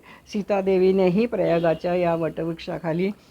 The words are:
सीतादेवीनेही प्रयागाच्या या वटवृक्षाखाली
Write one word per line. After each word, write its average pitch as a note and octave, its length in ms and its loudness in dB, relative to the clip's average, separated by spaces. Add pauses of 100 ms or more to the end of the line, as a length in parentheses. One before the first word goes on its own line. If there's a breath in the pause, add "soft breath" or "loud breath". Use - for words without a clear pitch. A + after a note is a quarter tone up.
(320 loud breath)
सीतादेवीनेही F#3+ 920 2
प्रयागाच्या E3+ 680 0
या E3+ 200 2
वटवृक्षाखाली E3 960 -4 (200 soft breath)